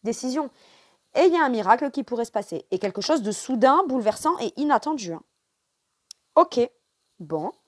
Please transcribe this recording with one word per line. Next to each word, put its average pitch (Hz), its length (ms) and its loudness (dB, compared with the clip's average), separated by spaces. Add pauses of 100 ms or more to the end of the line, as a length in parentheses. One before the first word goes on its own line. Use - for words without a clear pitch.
décision. » 254 460 -4 (640)
Et 320 100 4
il 339 80 6
y 349 40 2
a 330 60 4
un 277 60 2
miracle 233 420 2
qui 269 120 -6
pourrait 233 220 -4
se - 60 -16
passer. - 400 -6
Et 185 80 -2
quelque 202 220 -4
chose 302 220 0
de 208 80 -2
soudain, 262 560 2
bouleversant 254 520 0
et 233 160 -4
inattendu, 269 580 -2
hein. 160 100 -14 (1120)
Ok. 339 240 4 (600)
Bon. 160 320 -6 (160)